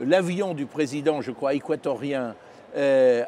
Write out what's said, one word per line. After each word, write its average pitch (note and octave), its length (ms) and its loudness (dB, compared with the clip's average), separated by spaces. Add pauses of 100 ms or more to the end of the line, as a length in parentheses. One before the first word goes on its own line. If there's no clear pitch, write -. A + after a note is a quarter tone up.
l'avion F3+ 520 0
du C#3+ 120 -6
président, D3 560 -2
je B2 100 -8
crois, C#3 220 -2
équatorien, C3+ 840 -4 (400)
euh, C3 520 4